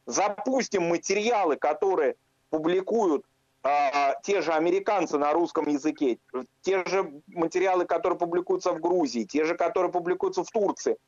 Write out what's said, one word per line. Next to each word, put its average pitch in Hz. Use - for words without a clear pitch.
запустим 196
материалы, 196
которые 165
публикуют, 180
а, 143
те 196
же 160
американцы 175
на 147
русском 160
языке, 147
те 185
же 175
материалы, 175
которые 170
публикуются 180
в 165
Грузии, 131
те 147
же, 170
которые 175
публикуются 180
в -
Турции. -